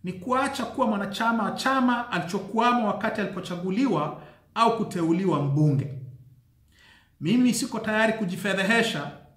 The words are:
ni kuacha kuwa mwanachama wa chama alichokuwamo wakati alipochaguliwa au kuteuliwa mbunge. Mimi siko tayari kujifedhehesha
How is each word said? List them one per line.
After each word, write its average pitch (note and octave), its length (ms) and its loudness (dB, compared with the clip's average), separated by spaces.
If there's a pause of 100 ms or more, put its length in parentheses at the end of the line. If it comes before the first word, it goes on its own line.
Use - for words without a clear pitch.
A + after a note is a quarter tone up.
ni F3+ 80 -6
kuacha B3+ 520 -2
kuwa A#3+ 220 -2
mwanachama G#3+ 580 0
wa F#3+ 60 -2
chama B3 600 0
alichokuwamo A3 760 0
wakati G#3+ 340 -2
alipochaguliwa F3+ 1000 -2 (320)
au A3+ 220 4
kuteuliwa E3+ 640 0
mbunge. C#3 520 2 (1300)
Mimi A#3 340 4
siko - 240 -4
tayari G#3+ 340 0
kujifedhehesha F#3+ 960 0 (260)